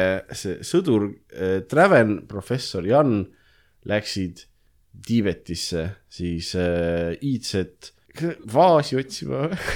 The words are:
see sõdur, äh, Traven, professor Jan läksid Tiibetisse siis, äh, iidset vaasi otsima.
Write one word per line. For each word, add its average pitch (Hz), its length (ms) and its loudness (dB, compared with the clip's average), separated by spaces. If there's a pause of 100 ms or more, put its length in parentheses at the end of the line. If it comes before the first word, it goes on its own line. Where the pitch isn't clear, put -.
(300)
see - 300 -8
sõdur, 131 480 2 (200)
äh, 95 340 -2
Traven, 127 600 4
professor 104 600 -6
Jan 120 380 2 (640)
läksid 98 580 -4 (500)
Tiibetisse 87 880 -2 (240)
siis, 85 480 -8
äh, 85 640 0
iidset 110 720 -6 (520)
vaasi 147 540 4
otsima. 135 520 -4 (260)